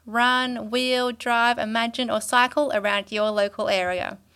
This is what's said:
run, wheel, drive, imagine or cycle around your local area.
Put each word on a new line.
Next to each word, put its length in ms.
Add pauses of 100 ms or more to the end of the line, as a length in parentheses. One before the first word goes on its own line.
run, 640
wheel, 420
drive, 460
imagine 520
or 100
cycle 540
around 380
your 200
local 380
area. 480 (180)